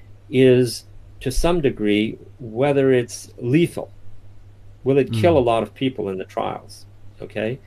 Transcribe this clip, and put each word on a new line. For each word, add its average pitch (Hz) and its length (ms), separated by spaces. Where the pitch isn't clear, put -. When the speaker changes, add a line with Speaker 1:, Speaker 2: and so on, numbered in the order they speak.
Speaker 1:
is, 127 560
to 135 100
some 170 320
degree, 107 560
whether 135 540
it's - 460
lethal. 135 520
Will 135 160
it 117 140
kill 135 220
Speaker 2:
Mm. 147 40
Speaker 1:
a - 20
lot 113 220
of 104 120
people 127 360
in 95 80
the 92 60
trials? - 600
Okay? 110 440